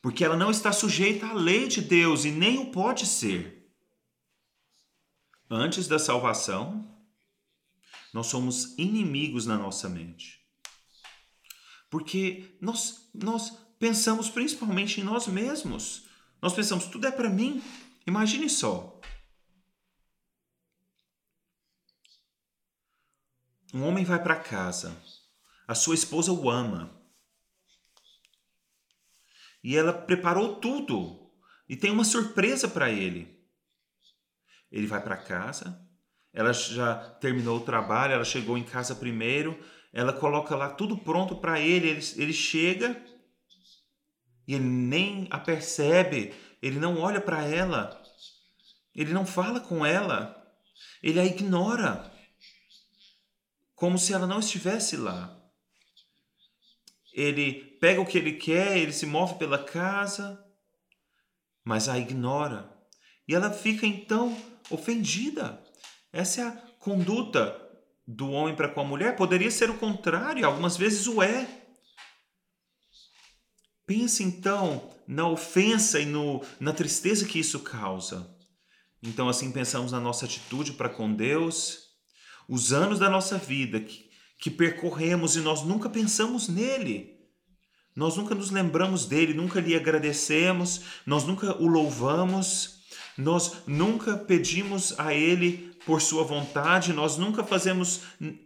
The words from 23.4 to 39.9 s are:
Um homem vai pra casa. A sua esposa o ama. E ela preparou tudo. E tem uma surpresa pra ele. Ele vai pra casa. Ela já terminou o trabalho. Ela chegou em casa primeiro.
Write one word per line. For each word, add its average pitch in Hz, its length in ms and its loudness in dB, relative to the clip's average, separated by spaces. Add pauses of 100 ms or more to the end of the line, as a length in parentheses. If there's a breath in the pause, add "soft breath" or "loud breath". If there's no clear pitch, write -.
Um 131 120 -4
homem 180 200 2
vai 175 180 2
pra 165 140 2
casa. 87 680 -6 (640 soft breath)
A 117 80 -4
sua 160 200 2
esposa 165 360 0
o 151 200 2
ama. 107 440 -2 (2750 soft breath)
E 127 100 -2
ela 160 200 4
preparou 180 640 0
tudo. 135 760 -4 (340 soft breath)
E 131 80 -8
tem 190 160 0
uma 214 140 4
surpresa 220 640 2
pra 135 220 0
ele. 90 440 -4 (1400 soft breath)
Ele 107 160 -4
vai 107 160 -4
pra 110 140 -6
casa. 92 680 -8 (520)
Ela 110 180 2
já 117 440 -2 (220)
terminou 123 380 0
o 120 80 -4
trabalho. 117 480 0
Ela 120 120 2
chegou 120 340 -2
em 120 40 -4
casa 123 320 -6
primeiro. 123 640 -2 (320 loud breath)